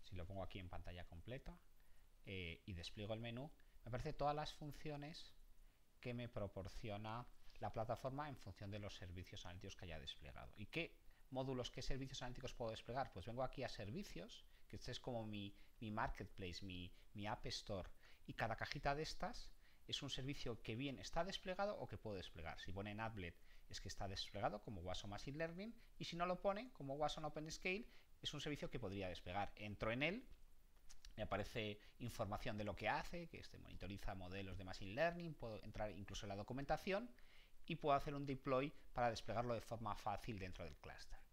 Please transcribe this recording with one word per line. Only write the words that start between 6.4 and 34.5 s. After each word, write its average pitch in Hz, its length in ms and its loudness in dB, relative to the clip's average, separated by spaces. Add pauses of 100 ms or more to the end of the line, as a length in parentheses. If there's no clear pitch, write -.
la 107 140 2
plataforma 131 560 2
en 127 80 -4
función 101 320 -4
de 104 80 0
los 101 180 -2
servicios 90 500 -6
analíticos 95 300 -4
que - 100 -8
haya 80 140 -2
desplegado. - 580 -6
¿Y 107 100 -4
qué - 280 0 (360)
módulos, 131 400 2
qué 135 100 -4
servicios 135 400 4
analíticos 123 320 -2
puedo 117 160 0
desplegar? 120 420 2
Pues - 140 -4
vengo 120 160 0
aquí 127 220 2
a 113 60 2
servicios, 156 760 -4 (220)
que - 80 -8
este 127 160 -2
es 123 80 -2
como 117 260 0
mi, 104 300 -2 (240)
mi 110 100 -2
marketplace, 104 760 0
mi, 90 300 -4 (200)
mi 101 120 -2
app 113 220 0
store, 104 420 -2 (380)
y 139 60 -6
cada 113 220 2
cajita 139 380 2
de 147 80 2
estas - 480 -2 (380)
es - 160 0
un 135 80 -2
servicio 131 500 0
que 113 140 0
bien 131 240 0
está - 240 4
desplegado 190 560 0
o - 80 -2
que 107 100 -4
puedo 104 200 -2
desplegar. 82 420 -4
Si - 120 -2
pone 98 200 0
en 104 80 -4
Applet 110 360 0 (340)
es - 120 -4
que - 60 -4
está 101 200 0
desplegado 104 540 0
como 98 200 -4
Waso 90 260 0
Machine 135 320 -2
Learning, 175 340 -2 (240)
y 165 60 -2
si - 120 -2
no 175 120 4
lo 180 120 4
pone 196 340 4
como 139 200 -2
Waso 151 320 2
Open 156 240 0
Scale 190 380 2 (340)
es - 140 0
un 143 60 0
servicio 151 280 2
que 139 100 0
podría 98 300 2
desplegar. 92 460 2
Entro 107 360 2
en 127 120 6
él, 196 240 2 (880)
me 110 80 0
aparece 104 560 2 (180)
información 104 600 2
de 107 40 4
lo 101 120 2
que 104 120 2
hace, 165 420 2
que - 100 -8
este - 180 -10
monitoriza 90 560 -2
modelos 92 460 -2